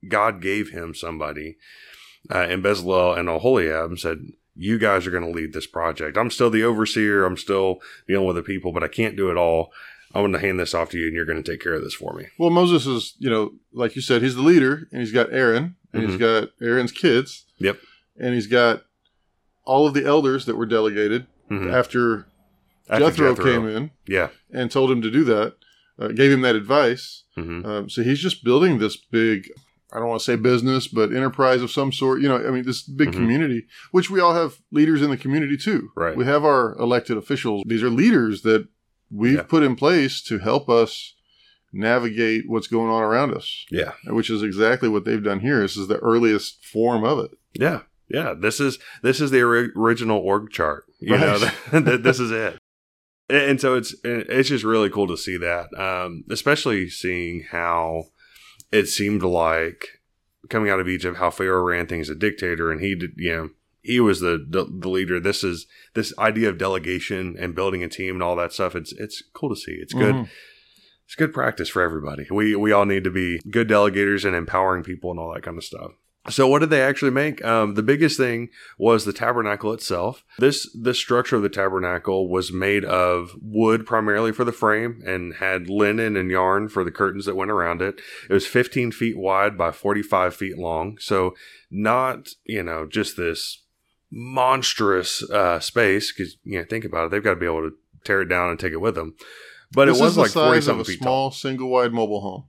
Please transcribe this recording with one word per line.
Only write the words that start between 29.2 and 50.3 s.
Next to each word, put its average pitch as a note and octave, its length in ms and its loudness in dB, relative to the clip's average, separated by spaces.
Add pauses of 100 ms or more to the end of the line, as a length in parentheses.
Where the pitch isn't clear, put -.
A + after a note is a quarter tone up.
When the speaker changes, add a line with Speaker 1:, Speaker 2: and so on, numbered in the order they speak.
Speaker 2:
I - 60 -10
don't A#2 100 -4
wanna A2+ 120 -4
say A#2+ 160 0
business, B2+ 520 2
but A2 240 0
enterprise B2+ 520 2
of A#2 80 -8
some C#3 200 0
sort. C3 300 0
You C#3+ 80 2
know, B2+ 80 2
I A#2 140 -2
mean, B2+ 120 -2
this B2 200 -6
big C#3 260 0
Speaker 1:
Mm-hmm. F2+ 120 -6
Speaker 2:
community, A#2+ 440 0 (260)
which F3+ 200 2
we F#3+ 80 2
all F3 160 4
have E3 240 -2 (120)
leaders D3+ 300 4
in D3 80 2
the C3 80 0
community C#3+ 400 -2
too. F3+ 380 -2
Speaker 1:
Right. E2+ 200 -2
Speaker 2:
We B2 100 0
have D3 200 4
our B2+ 320 4
elected A#2+ 400 0
officials. G#2+ 480 -4
These A2 160 0
are B2 80 2
leaders A#2+ 540 4
that A2 240 4 (420)
we've A#2 280 2
Speaker 1:
Yeah. - 40 0
Speaker 2:
put D#3+ 220 4
in B2+ 120 2
place C#3+ 500 2
to A2 120 -4
help A#2 320 0
us A#2 460 2 (580)
navigate A2 760 0
what's A2 200 -4
going A2+ 220 0
on A2+ 140 0
around A#2 300 0
us. - 380 -10
Speaker 1:
Yeah. E2+ 220 -4 (140)
Speaker 2:
Which A2+ 220 -2
is G#2+ 140 -2
exactly A2 460 2
what G#2 160 0
they've A2+ 180 -2
done G2+ 180 -2
here. B2+ 200 2
This G2 160 -2
is G2 100 -6
the G#2 100 0
earliest A2+ 680 2
form A2+ 400 0
of C3 160 2
it. - 120 -6 (220)
Speaker 1:
Yeah. D#3 280 -2 (260)
Yeah. C#3 300 -4
This G#2 220 -2
is, C#3 200 -2 (220)
this C3 180 2
is C#3+ 120 0
the B2+ 100 6
ori-, A#2+ 340 2
original A2+ 440 2
org G#2 320 0